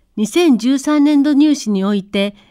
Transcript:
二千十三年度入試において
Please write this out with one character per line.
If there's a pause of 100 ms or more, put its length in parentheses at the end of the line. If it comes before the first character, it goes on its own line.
(160)
二
千
十
三
年
度
入
試
に
お
い
て (140)